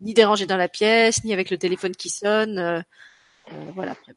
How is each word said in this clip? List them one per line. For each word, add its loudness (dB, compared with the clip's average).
ni -10
dérangé 4
dans 0
la 2
pièce, 2
ni -4
avec -2
le -2
téléphone -2
qui -12
sonne, -2
euh, -2
euh, -16
voilà, -8
pré-, -20